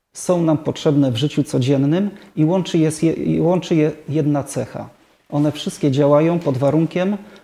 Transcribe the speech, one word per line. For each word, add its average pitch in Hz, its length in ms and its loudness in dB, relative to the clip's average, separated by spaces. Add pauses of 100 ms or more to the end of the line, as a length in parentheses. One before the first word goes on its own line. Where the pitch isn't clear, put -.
(140)
są 180 280 -2
nam 160 160 2
potrzebne 139 540 0
w 117 60 -2
życiu 151 260 0
codziennym 143 680 0 (260)
i 156 100 2
łączy 175 320 0
je, 156 120 4 (240)
i 160 280 -2
łączy 175 340 0
je 156 160 2 (180)
jedna 143 340 0
cecha. 117 460 -8 (400)
One 147 220 0
wszystkie 147 400 -4
działają 147 480 4
pod 139 180 -2
warunkiem, 160 600 0 (260)